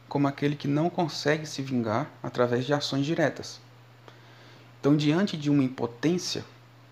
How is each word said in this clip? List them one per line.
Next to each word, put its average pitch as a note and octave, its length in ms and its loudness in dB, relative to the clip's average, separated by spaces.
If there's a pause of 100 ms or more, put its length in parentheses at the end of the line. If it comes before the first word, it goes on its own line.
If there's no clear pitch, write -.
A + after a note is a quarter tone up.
como C#3+ 200 2
aquele C#3+ 260 -2
que C#3+ 140 -6
não D3+ 220 2
consegue D#3 560 -2
se - 160 -8
vingar B2 480 -2 (120)
através B2 440 0
de C#3+ 80 2
ações C#3 320 0
diretas. D#3+ 540 -2 (1160)
Então, C#3+ 180 4
diante D#3 400 2
de D3 120 -4
uma C#3+ 140 4
impotência, C3 840 -2 (480)